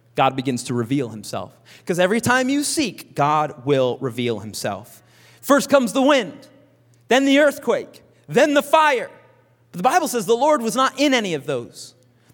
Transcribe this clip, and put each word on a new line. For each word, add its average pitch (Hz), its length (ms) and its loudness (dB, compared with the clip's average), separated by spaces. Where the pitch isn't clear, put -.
God 135 200 2
begins 127 300 -4
to 127 80 -6
reveal 120 360 -2
himself. 104 440 -12
'Cause 175 140 -2
every 185 200 2
time 254 300 0
you 285 160 -2
seek, - 500 -6
God 147 500 0
will 131 360 0
reveal 120 380 -4
himself. 104 640 -10
First 269 280 2
comes 247 240 2
the 262 80 0
wind, 262 460 0
then 269 180 2
the 277 140 4
earthquake, 269 640 -2
then 277 260 2
the 285 100 2
fire. 294 460 2
But 170 60 -14
the 180 60 -2
Bible 302 240 2
says 226 180 -4
the 226 100 2
Lord 285 260 2
was 220 140 -4
not 254 240 0
in 277 140 2
any 208 200 -2
of 135 120 -6
those. 123 500 -8